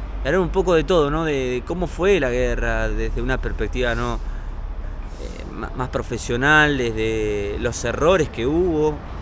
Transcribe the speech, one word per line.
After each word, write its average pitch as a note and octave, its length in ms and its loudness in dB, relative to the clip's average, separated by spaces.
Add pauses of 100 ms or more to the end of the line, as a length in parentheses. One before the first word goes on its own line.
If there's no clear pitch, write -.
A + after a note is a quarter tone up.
(220)
Y B2+ 60 0
hablar F3+ 140 4
un D#3+ 80 0
poco F3+ 240 2
de D#3+ 100 4
todo, D3+ 260 4
¿no? D#3+ 140 0
De, D#3 80 0
de B2+ 340 0
cómo F3 200 -2
fue F3+ 340 2
la C3+ 80 2
guerra A#2 640 0
desde A2+ 320 -2
una B2+ 160 0
perspectiva, A#2 560 -2
¿no? A#2 220 -2 (1080)
Eh, - 220 -10 (100)
ma-, G#2+ 200 -8
más B2+ 140 -4
profesional, C3+ 880 2
desde A2 840 0
los A#2 280 -2
errores C#3+ 420 4
que A#2 180 -4
hubo, D#3 500 2 (260)